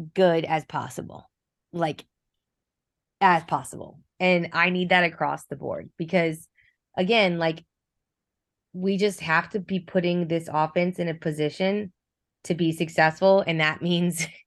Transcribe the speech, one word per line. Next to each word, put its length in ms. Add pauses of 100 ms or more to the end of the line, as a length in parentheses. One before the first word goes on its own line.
(140)
good 300
as 220
possible, 640 (420)
like, 320 (1160)
as 240
possible. 560 (180)
And 340
I 180
need 200
that 140
across 420
the 100
board 400
because, 500 (500)
again, 420
like, 260 (1080)
we 260
just 220
have 300
to 80
be 220
putting 480
this 240
offense 460
in 100
a 60
position 760 (520)
to 100
be 180
successful. 760
And 140
that 220
means 440 (200)